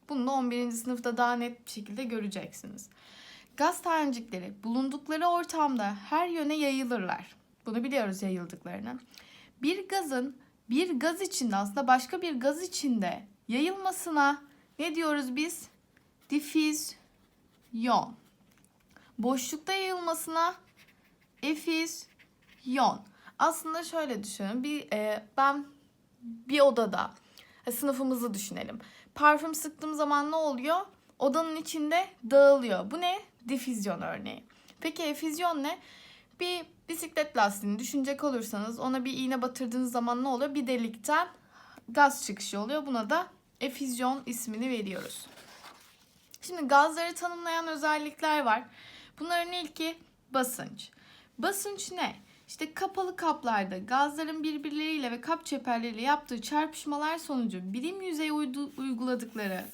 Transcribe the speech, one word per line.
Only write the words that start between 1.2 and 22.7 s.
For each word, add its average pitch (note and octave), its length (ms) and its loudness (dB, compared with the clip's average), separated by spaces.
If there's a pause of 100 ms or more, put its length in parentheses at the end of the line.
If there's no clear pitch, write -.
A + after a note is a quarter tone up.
net A#3+ 300 -6
bir - 40 -12
şekilde G#3 340 -8
göreceksiniz. G#3 840 -8 (680)
Gaz F4 260 2
tanecikleri A#3 720 0 (100)
bulundukları C#4 600 0
ortamda D4 720 2 (140)
her E4 180 2
yöne D#4 260 0
yayılırlar. B3+ 840 -2 (300)
Bunu A#3 180 -2
biliyoruz A3+ 380 0
yayıldıklarını. F#3+ 760 -6 (640)
Bir F#4 260 0
gazın C#4 480 -2 (340)
bir D4 300 2
gaz E4+ 200 0
içinde, B3+ 360 0
aslında G#3 300 0
başka C4 360 4
bir D#4 180 -2
gaz D4 220 2
içinde A#3+ 640 -2 (220)
yayılmasına D#4 920 2 (360)
ne D#4+ 160 -2
diyoruz D4 420 0
biz? E4 320 -4 (640)
Difüzyon. - 1800 -2 (1040)
Boşlukta C4 540 -2
yayılmasına F4 800 0 (880)
efüzyon. D#4 1600 -2 (380)